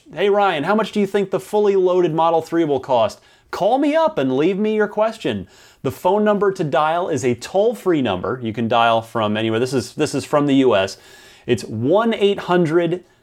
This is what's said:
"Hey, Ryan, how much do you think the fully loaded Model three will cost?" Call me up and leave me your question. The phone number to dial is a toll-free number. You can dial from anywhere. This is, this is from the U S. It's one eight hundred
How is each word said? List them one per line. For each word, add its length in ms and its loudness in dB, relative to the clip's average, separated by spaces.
"Hey, 160 -2
Ryan, 360 0
how 100 0
much 180 -2
do 80 -2
you 60 0
think 240 -2
the 100 -2
fully 340 0
loaded 380 2
Model 300 2
three 220 -2
will 160 0
cost?" 380 0
Call 280 0
me 180 0
up 220 0
and 180 0
leave 220 2
me 180 0
your 120 0
question. 600 -4
The 80 -4
phone 320 0
number 300 2
to 100 -6
dial 460 0
is 160 -2
a 100 2
toll-free 680 0
number. 400 -2
You 100 -4
can 160 -4
dial 320 4
from 380 -2
anywhere. 200 0
This 140 -2
is, 220 -2
this 200 -2
is 120 -4
from 200 0
the 100 2
U 200 4
S. 220 -2
It's 180 -2
one 480 0
eight 280 0
hundred 640 0